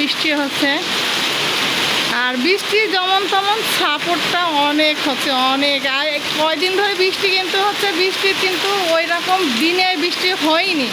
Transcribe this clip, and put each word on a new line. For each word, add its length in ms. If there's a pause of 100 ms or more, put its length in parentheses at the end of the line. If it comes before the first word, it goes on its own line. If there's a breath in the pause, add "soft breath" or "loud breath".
বৃষ্টি 280 (120)
হচ্ছে, 300 (1500)
আর 100 (120)
বৃষ্টি 320 (160)
যেমন 260 (120)
তেমন 260 (200)
সাপোর্টটা 640 (260)
অনেক 280 (100)
হচ্ছে, 240 (220)
অনেক। 280 (180)
আর 80 (320)
কয়দিন 420
ধরে 220
বৃষ্টি 340
কিন্তু 300
হচ্ছে, 220 (120)
বৃষ্টি 300 (120)
কিন্তু 280 (240)
ওই 100 (100)
রকম 240 (240)
দিনে 260 (160)
বৃষ্টি 260 (140)
হয়নি। 480